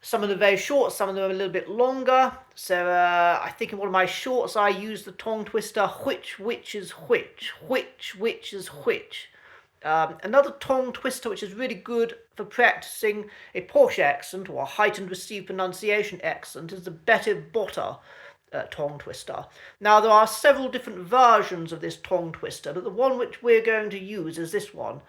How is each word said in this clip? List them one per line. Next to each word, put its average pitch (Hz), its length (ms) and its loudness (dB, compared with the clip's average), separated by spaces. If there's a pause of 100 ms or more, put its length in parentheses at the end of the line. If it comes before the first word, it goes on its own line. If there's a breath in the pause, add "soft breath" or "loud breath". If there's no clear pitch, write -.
some 220 200 -4
of 208 60 -2
them 196 100 -2
are - 20 -8
very 196 160 4
short, 247 360 0
some 196 160 -4
of 190 60 -4
them 196 100 -2
are 190 60 0
a 190 40 -2
little 190 180 -4
bit 175 160 -4
longer. 254 640 2 (220)
So, 180 340 -2
uh, 175 540 4
I - 80 -6
think - 220 -8
in 208 60 -8
one 202 100 -4
of 185 40 -2
my 185 140 4
shorts 240 500 -2
I 208 120 4
used 196 360 -2
the 190 80 -16
tongue 220 320 -6
twister, 208 420 -2
Which, - 520 -6
which - 360 -8
is 202 180 -10
which? - 600 -4 (140)
Which, - 520 -4
which - 340 -4
is 190 160 -10
which? - 600 -6 (540 loud breath)
Um, 160 400 0
another 269 280 4 (100)
tongue 262 320 0
twister - 380 -6
which 190 120 -6
is 190 120 -10
really 226 200 -6
good 233 400 -2 (220)
for 208 80 -10
practicing 208 880 0 (240 loud breath)
a 180 80 -6
posh - 360 4
accent 170 520 0
or 131 120 -6
a 135 40 -4
heightened 196 420 0
received 185 380 -12
pronunciation 190 720 -2
accent 160 520 -8
is 185 120 -14
the 180 60 -10
Betty 214 440 2
Botter, 170 640 -6 (540 loud breath)
uh, 143 180 -8
tongue 147 280 -8
twister. - 480 -12 (340 loud breath)
Now, 208 200 8
there 220 100 2
are 214 160 8
several 262 420 4
different 226 300 -8
versions 185 720 4
of 160 80 -10
this 165 160 -8
tongue 170 360 -4
twister, - 400 -10
but 180 120 -6
the 208 60 -6
one 247 280 2
which 240 240 -6
we're 233 200 6
going 220 280 0
to 202 80 -8
use 185 400 -8
is 165 140 -8
this - 220 -4
one. 123 340 -10